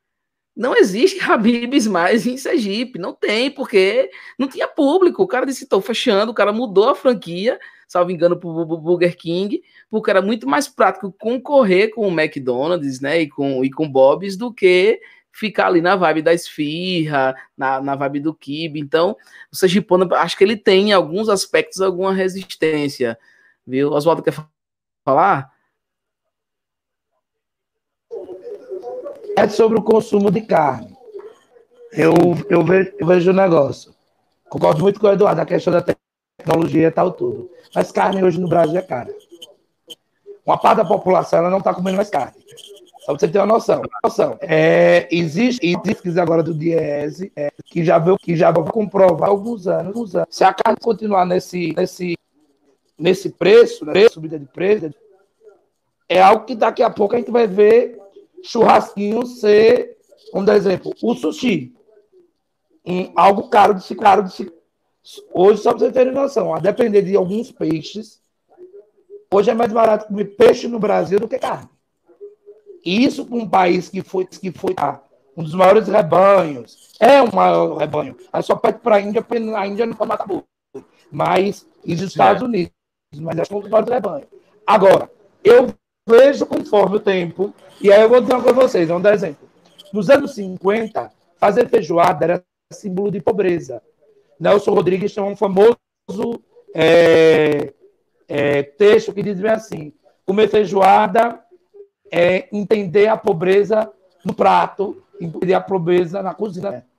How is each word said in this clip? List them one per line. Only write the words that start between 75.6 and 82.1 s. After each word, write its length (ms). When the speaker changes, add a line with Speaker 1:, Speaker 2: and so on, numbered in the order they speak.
Speaker 2:
rebanhos, 1080
é 240
o 120
maior 420
rebanho. 400
Aí 100
só 140
perde 240
pra 200
Índia, 220
porque 200
a 240
Índia 200
não 80
pode 140
matar 180
boi. 160
Mas, 560
e 100
os 60
Estados 420